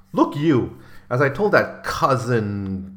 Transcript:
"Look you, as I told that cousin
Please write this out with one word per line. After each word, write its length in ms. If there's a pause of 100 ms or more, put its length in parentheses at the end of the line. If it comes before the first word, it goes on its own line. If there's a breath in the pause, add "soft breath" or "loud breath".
(120)
"Look 240
you, 420 (300 loud breath)
as 140
I 80
told 220
that 320
cousin 1120